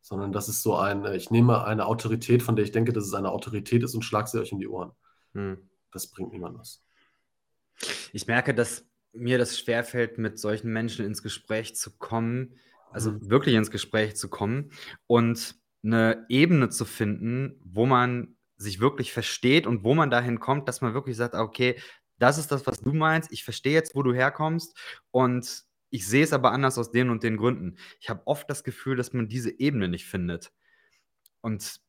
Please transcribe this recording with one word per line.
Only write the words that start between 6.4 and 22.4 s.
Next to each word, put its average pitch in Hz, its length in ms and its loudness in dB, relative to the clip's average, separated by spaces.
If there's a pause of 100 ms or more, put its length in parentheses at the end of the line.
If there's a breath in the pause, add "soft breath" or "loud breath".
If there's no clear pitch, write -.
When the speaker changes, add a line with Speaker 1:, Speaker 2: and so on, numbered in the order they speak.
Speaker 1:
was. - 220 -20 (1300 loud breath)
Speaker 2:
Ich 107 140 -8
merke, 123 260 2
dass 117 320 -2 (280)
mir 123 240 0
das 120 220 0
schwerfällt, 117 580 -2
mit 110 220 -4
solchen 110 320 -4
Menschen 110 340 -4
ins 104 180 -6
Gespräch 110 520 -6
zu - 220 -10
kommen, 117 580 -4 (360 soft breath)
also, 107 220 -2
Speaker 1:
Mhm. 107 80 -8
Speaker 2:
wirklich 123 340 4
ins 107 160 4
Gespräch 107 440 -2
zu 98 140 -8
kommen 127 420 -4 (360 loud breath)
und 117 480 2 (280)
eine 113 460 2
Ebene 143 400 4
zu - 160 -4
finden, 117 800 -4
wo 95 240 0
man 123 480 2 (200)
sich 98 240 -8
wirklich 127 340 0
versteht 131 540 2
und 110 160 0
wo 127 120 4
man 151 160 2
dahin 120 280 0
kommt, 143 280 -2
dass 127 140 -6
man 117 120 0
wirklich 127 240 -6
sagt: 120 180 -2
„Okay, 120 440 0 (400 loud breath)
das 135 180 6
ist 151 140 -4